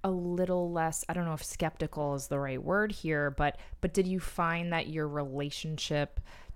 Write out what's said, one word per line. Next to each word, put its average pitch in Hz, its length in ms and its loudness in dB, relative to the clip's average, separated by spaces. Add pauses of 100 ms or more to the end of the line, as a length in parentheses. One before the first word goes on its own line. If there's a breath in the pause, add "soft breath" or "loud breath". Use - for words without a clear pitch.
a 190 80 4
little 175 580 2
less, 160 380 0
I 165 40 -2
don't 170 120 0
know 165 100 0
if 151 80 -6
skeptical 151 720 -2
is 135 140 -4
the 143 100 0
right 135 240 -2
word 208 300 2
here, 147 400 2
but, 147 260 2 (220 loud breath)
but 170 120 2
did 190 140 4
you 185 140 0
find 170 520 0
that 165 140 0
your 156 220 -2
relationship 147 1120 -2 (360 loud breath)